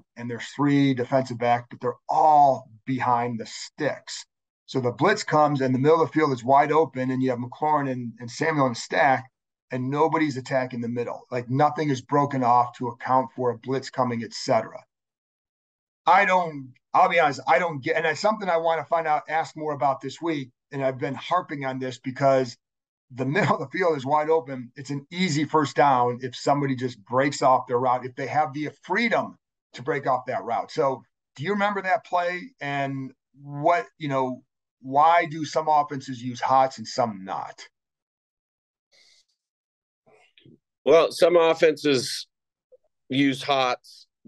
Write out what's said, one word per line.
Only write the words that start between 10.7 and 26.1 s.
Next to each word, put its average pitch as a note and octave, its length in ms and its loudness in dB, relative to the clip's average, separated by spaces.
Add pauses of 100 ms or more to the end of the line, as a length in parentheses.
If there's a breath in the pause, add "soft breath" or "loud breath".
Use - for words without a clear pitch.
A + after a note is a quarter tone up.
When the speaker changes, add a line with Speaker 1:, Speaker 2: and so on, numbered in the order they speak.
Speaker 1:
the A#2 80 -6
middle. A#2+ 320 -6 (100)
Like, A#2+ 180 -6
nothing D3 400 0
is B2+ 120 -2
broken C#3+ 420 0
off A#2+ 340 4
to B2 120 -6
account B2+ 460 -2
for B2 160 -2
a A2+ 60 -6
blitz C3 320 -6
coming, A#2+ 340 -2
et G#2 100 -14
cetera. - 500 -2 (1200)
I F#3+ 200 6
don't, D#3+ 480 -2 (200)
I'll F3+ 160 6
be F3+ 120 4
honest, C#3+ 260 2
I E3 120 6
don't E3 220 -4
get, D#3 140 -2
and D#3+ 80 0
that's D#3 160 -2
something G3+ 300 0
I E3+ 80 2
wanna E3 260 0
find E3 240 -2
out, D3+ 220 0
ask D#3 260 -4
more D3+ 180 -6
about C3+ 280 -2
this C3+ 200 -12
week, D3+ 280 -4 (240)
and C3+ 100 -4
I've C3 140 -2
been C3+ 180 -6
harping D#3+ 480 -4
on C3 160 -6
this B2+ 200 -8
because C3 580 0 (560)
the B2 120 -6
middle E3 300 2
of E3 40 -4
the D#3 180 -10
field E3+ 200 2
is B2+ 80 -8
wide D3+ 240 0
open. C3+ 480 -2
It's C#3+ 120 -12
an C#3+ 220 -8
easy E3+ 320 0
first D3+ 320 0
down B2 460 4